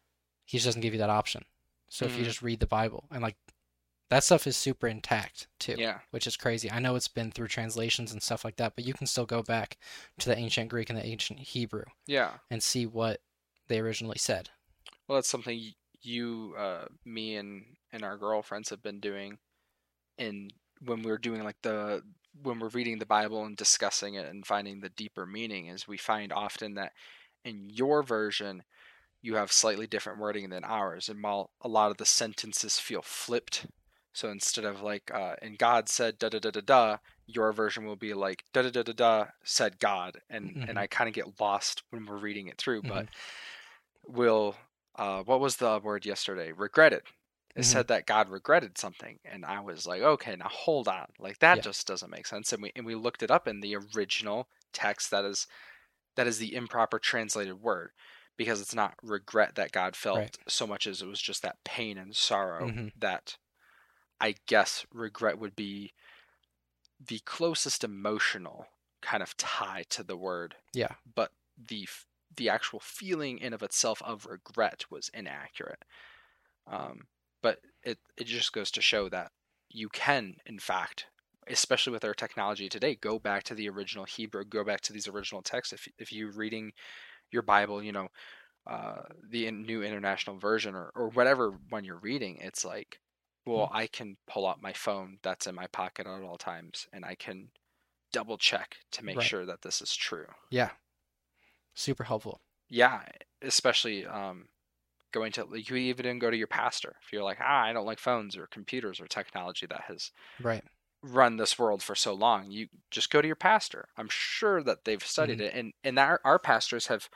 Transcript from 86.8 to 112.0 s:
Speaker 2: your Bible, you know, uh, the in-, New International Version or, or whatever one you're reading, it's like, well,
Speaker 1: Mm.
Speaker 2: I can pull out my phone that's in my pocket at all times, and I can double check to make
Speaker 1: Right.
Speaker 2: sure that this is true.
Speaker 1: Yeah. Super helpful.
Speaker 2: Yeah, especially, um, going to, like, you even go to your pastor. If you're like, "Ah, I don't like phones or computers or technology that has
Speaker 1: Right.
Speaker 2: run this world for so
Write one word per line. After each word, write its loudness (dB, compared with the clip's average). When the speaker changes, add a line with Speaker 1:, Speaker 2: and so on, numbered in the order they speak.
Speaker 2:
your 0
Bible, 4
you -8
know, -6
uh, -8
the -2
in-, -6
New -4
International -2
Version 0
or, -10
or -2
whatever 6
one -6
you're -10
reading, -4
it's -6
like, -10
well, 2
Speaker 1:
Mm. -6
Speaker 2:
I 0
can -10
pull -2
out -2
my -8
phone -6
that's -4
in -8
my -10
pocket -6
at -12
all -12
times, -12
and -14
I -10
can -14
double -4
check 0
to -8
make -6
Speaker 1:
Right. 2
Speaker 2:
sure -2
that -8
this -4
is -4
true. -6
Speaker 1:
Yeah. 2
Super -4
helpful. -6
Speaker 2:
Yeah, 6
especially, 2
um, -8
going -2
to, -4
like, -10
you 0
even 0
go 2
to 2
your -2
pastor. -2
If -20
you're -4
like, -2
"Ah, 6
I 2
don't -2
like -6
phones 0
or -12
computers -8
or -14
technology -6
that -10
has -10
Speaker 1:
Right. 0
Speaker 2:
run 8
this 2
world 4
for -4
so 2